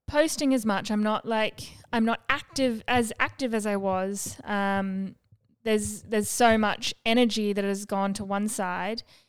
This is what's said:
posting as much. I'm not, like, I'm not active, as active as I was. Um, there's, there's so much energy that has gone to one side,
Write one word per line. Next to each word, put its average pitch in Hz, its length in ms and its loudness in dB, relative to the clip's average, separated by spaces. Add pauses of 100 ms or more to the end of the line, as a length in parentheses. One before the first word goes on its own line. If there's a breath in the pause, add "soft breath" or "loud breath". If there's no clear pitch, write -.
posting 294 460 2
as 233 120 2
much. 208 260 2
I'm 214 120 2
not, 214 220 0
like, 220 360 -2 (320)
I'm 226 100 2
not 226 240 0
active, 262 600 0
as 240 320 0
active 262 340 -2
as 214 120 -2
I 208 100 0
was. 196 680 -4
Um, 196 720 -2 (480)
there's, 208 380 -2
there's 208 280 -2
so 226 280 4
much - 360 -2 (120)
energy 220 480 2
that 202 100 0
has 196 220 -2
gone 196 300 -2
to 202 100 -8
one 202 220 -2
side, 190 560 -4 (260 soft breath)